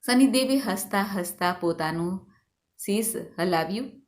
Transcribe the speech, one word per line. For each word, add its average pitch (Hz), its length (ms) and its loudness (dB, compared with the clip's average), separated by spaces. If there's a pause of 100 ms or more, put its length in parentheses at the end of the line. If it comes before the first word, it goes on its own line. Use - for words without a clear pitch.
શનિદેવે 262 520 4
હસતા 202 440 -2
હસતા 180 600 -2
પોતાનું 165 680 -2 (540)
શીશ 214 280 0 (260)
હલાવ્યું 180 500 -2 (180)